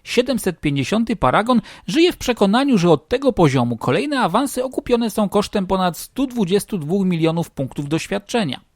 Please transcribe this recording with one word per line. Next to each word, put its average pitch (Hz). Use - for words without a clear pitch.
siedemset 240
pięćdziesiąty 185
paragon, 208
żyje 320
w -
przekonaniu, 240
że 175
od 151
tego 269
poziomu 127
kolejne 262
awansy 240
okupione 240
są 208
kosztem 202
ponad 185
stu -
dwudziestu 208
dwóch 180
milionów 165
punktów 143
doświadczenia. 175